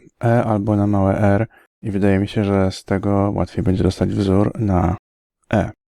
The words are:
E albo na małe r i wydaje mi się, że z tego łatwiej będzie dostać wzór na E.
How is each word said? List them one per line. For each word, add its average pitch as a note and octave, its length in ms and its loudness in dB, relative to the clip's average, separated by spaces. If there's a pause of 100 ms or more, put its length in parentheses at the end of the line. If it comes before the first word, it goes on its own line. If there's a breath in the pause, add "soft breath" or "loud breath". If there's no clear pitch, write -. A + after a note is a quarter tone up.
(240)
E A#2 200 2
albo G#2+ 320 0
na G2+ 120 2
małe G2 300 0
r G2+ 300 2 (340 soft breath)
i G#2 100 -6
wydaje G2 280 2
mi G2+ 80 -2
się, A2 160 -2
że G2 280 2
z - 120 -12
tego G2+ 480 0
łatwiej F#2 320 -4
będzie F#2 200 0
dostać F#2 260 0
wzór G2+ 500 0
na F2+ 380 0 (560)
E. A2 180 0 (160)